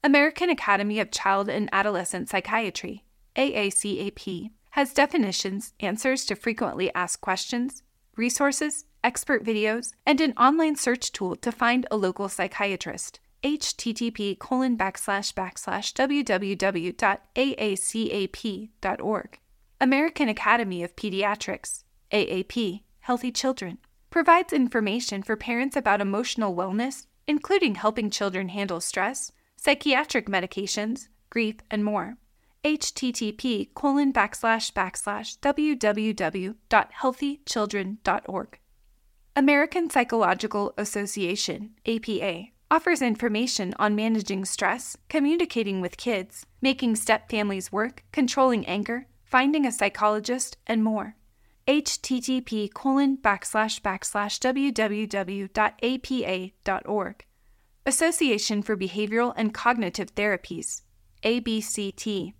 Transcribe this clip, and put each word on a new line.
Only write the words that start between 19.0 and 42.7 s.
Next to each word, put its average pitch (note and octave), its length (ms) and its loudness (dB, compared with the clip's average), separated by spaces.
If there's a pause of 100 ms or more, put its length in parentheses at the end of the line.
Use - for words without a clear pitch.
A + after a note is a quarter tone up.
org. - 380 -4 (400)
American C4+ 500 2
Academy G#3 540 2
of E3+ 120 -8
Pediatrics, G3+ 880 -4 (280)
A G#3 160 2
A F#3 160 -2
P, G#3 400 -2 (160)
Healthy B3 320 -2
Children, A#3+ 480 -2 (320)
provides E4+ 420 6
information A3+ 720 2
for A3 120 -2
parents A#3+ 400 -2
about G3+ 260 4
emotional G3+ 540 0
wellness, G3+ 520 -2 (180)
including D4+ 480 2
helping G#3+ 380 0
children F#3+ 380 -2
handle F#3 300 -4
stress, G3+ 520 -4 (240)
psychiatric C#4 720 2
medications, G3+ 800 -2 (240)
grief, A3 240 0 (160)
and G#3 120 0
more. G#3 340 -2 (460)
H D4+ 300 0
T B3+ 180 -2
T A3 200 -2
P G#3+ 420 -4
colon C#4 400 2
backslash A3+ 580 0
backslash G3+ 720 -4
W D4 320 2
W G#3+ 400 2
W F#3+ 400 -2 (160)
dot A3 220 4
healthy C#4 560 -2
children G#3 560 -4
dot - 240 2
org. - 320 -8 (760)
American D4 540 4
Psychological G#3+ 880 2
Association, G#3 920 -4 (160)
A A3+ 100 0
P A3 240 -4
A, F#3 320 -6 (160)
offers D#4+ 320 2